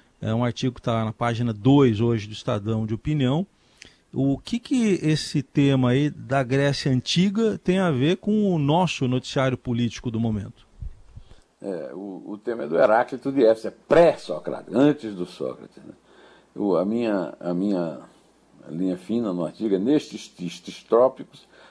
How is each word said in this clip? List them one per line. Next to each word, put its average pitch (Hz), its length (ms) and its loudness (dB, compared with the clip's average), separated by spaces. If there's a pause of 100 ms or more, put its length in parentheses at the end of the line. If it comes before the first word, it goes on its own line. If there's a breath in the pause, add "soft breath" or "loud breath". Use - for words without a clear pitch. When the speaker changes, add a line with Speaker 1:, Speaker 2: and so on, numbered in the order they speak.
(220 soft breath)
Speaker 1:
É 107 100 -2
um 117 120 0
artigo 120 320 -2
que - 60 -18
tá 113 220 -2
na 107 80 -4
página 120 400 -2
dois 117 480 4
hoje 113 280 0
do 107 40 -14
Estadão 110 540 -4
de 113 80 -4
Opinião. 147 500 0 (680 loud breath)
O 135 260 0
que - 220 -6
que 226 420 0
esse 151 400 0
tema 135 480 2
aí 143 180 2
da 131 360 -4
Grécia 135 480 0
Antiga 196 640 0
tem 185 220 0
a 180 100 2
ver 147 280 0
com 208 360 0
o 160 60 0
nosso 147 480 0
noticiário 127 500 0
político 120 500 -2
do 113 120 -2
momento? 110 440 -4 (1000 soft breath)
Speaker 2:
É, 76 280 -8
o, 95 320 -12
o 104 100 -10
tema 120 280 -6
é - 20 -6
do 82 100 -2
Heráclito 120 560 2
de 139 100 2
Éfeso, 110 260 4
é - 40 -8 (160)
pré-Socrático, 135 880 2
antes 139 380 2
do 87 100 -6
Sócrates, - 580 -10
né? - 120 -20 (600 loud breath)
O, 98 220 0
a 85 80 2
minha, 104 560 -2
a 87 140 -4
minha 87 460 -2 (680 soft breath)
linha 90 300 -4
fina 110 340 -4
no 87 140 -4
artigo 101 280 -4
é: 92 40 0
"Nestes 120 500 -2
tistes - 540 -12
trópicos, - 640 0 (220 loud breath)